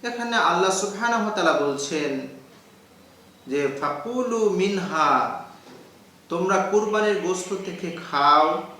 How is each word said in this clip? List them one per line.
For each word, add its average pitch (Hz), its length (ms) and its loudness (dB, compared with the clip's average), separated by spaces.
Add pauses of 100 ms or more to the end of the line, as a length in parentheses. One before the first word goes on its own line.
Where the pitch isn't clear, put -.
এখানে 233 320 -4
আল্লাহ 175 340 2
সুবহানাহু 208 520 -2
ওয়া 208 120 -2
তাআলা 165 180 2
বলছেন 143 720 -2 (1200)
যে, 139 200 0 (140)
"ফাকুলু 226 680 0
মিনহা", 175 920 0 (880)
তোমরা 185 280 2 (140)
কুরবানির 208 480 2
গোশত 185 460 -4
থেকে 180 320 -8 (140)
খাও 151 500 4 (180)